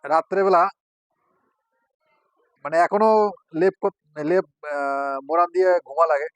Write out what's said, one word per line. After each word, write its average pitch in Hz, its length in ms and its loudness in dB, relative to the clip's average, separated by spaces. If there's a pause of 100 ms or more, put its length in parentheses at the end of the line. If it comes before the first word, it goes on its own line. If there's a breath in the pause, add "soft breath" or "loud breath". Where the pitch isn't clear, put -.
রাত্রেবেলা, 180 640 0 (2000)
মানে, 151 140 -4
এখনো 208 520 2 (240)
লেপ 180 280 0
কর-, - 400 -8
লেপ, 180 220 0 (200)
আহ, 139 560 -6
মোড়ান 165 320 0
দিয়ে 180 320 2
ঘুমা 160 220 0
লাগে। 151 300 -2